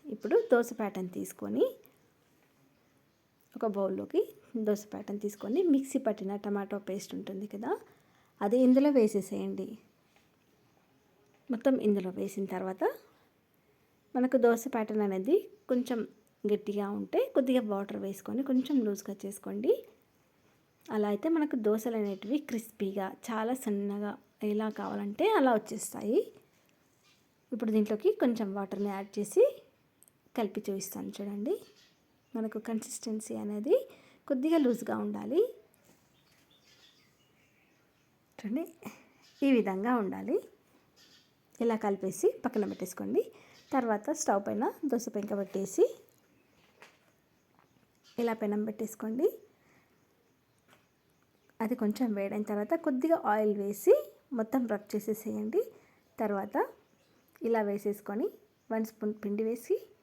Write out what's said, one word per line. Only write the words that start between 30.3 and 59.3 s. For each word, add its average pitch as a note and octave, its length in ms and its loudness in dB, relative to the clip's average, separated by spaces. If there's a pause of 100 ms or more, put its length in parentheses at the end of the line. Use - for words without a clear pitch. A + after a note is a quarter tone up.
కలిపి G#3 280 -2
చూపిస్తాను G3 500 -6
చూడండి. G3+ 380 -4 (840)
మనకు A3 220 -4 (100)
కన్సిస్టెన్సీ A3 760 -6
అనేది G#3 320 0 (540)
కొద్దిగా D4 360 2
లూజ్గా A3+ 300 2 (100)
ఉండాలి. G#3 360 0 (3000)
చూడండి, B3 260 -4 (840)
ఈ C#4 120 6
విధంగా G3 340 0 (100)
ఉండాలి. F#3+ 340 -2 (1300)
ఇలా A3+ 200 2
కలిపేసి G3 440 -2 (160)
పక్కన A3+ 280 0
పెట్టేసుకోండి. G3 500 -4 (520)
తర్వాత A3+ 320 0 (140)
స్టవ్ G3+ 260 2
పైన G#3+ 180 -2 (260)
దోశ A#3+ 240 0
పెంక G#3 260 -4
పెట్టేసి G3 440 0 (2500)
ఇలా A#3 180 0
పెనం G#3 280 0
పెట్టేసుకోండి. A3 580 -4 (2500)
అది A3 180 0
కొంచెం G#3+ 260 0 (100)
వేడైన G#3 320 -2
తర్వాత G#3 240 0 (120)
కొద్దిగా D#4+ 300 4 (160)
ఆయిల్ G#3+ 300 4
వేసి G3+ 320 4 (440)
మొత్తం A3+ 240 0 (100)
రబ్ G#3 220 -4
చేసేసేయండి. G#3+ 680 -2 (600)
తర్వాత G#3 340 -2 (920)
ఇలా A3+ 120 4 (100)
వేసేసుకొని G3+ 560 -2 (460)
వన్ A3 180 0
స్పూన్ G#3+ 320 -4
పిండి G#3 260 -2